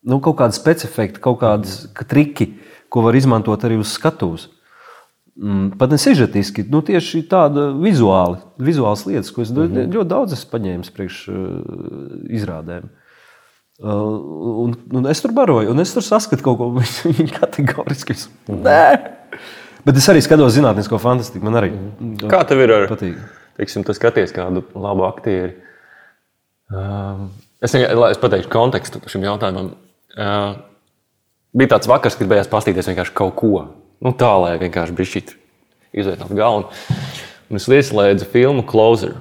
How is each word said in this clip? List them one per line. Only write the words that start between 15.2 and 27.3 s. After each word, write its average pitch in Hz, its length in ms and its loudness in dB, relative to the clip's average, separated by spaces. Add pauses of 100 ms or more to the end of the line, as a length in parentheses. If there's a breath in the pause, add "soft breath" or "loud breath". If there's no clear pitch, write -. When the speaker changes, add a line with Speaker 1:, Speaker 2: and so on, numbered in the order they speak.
Speaker 1:
tur 233 100 -2
baroju, 160 400 2
un 131 80 0
es 185 140 -2
tur 240 100 -2
saskatu 214 400 0
kaut 123 140 2
ko, 120 120 -4 (200)
<laughs> - 220 -2
viņi 147 240 0
kategoriski - 800 -4
vis-, - 140 -16 (180)
Speaker 2:
Mhm. 98 160 -8
Speaker 1:
nē. 151 200 6 (1000 loud breath)
Bet 135 140 6
es 135 100 4
arī 165 160 8
skatos 143 320 6
zinātnisko 113 440 2
fantastiku, 113 440 -2
man 113 160 0
arī 101 120 0
Speaker 2:
Mhm. 104 580 -10
Kā 175 180 2
tev 135 140 4
ir 120 100 6
ar, 104 160 4
Speaker 1:
patīk. 95 320 -6 (380 loud breath)
Speaker 2:
teiksim, 101 280 -6
tu - 80 -4
skaties 110 380 2
kādu 92 400 -4
labu 98 320 -4
aktieri? 92 520 -4 (1120 soft breath)
Ām, 98 600 -8 (320)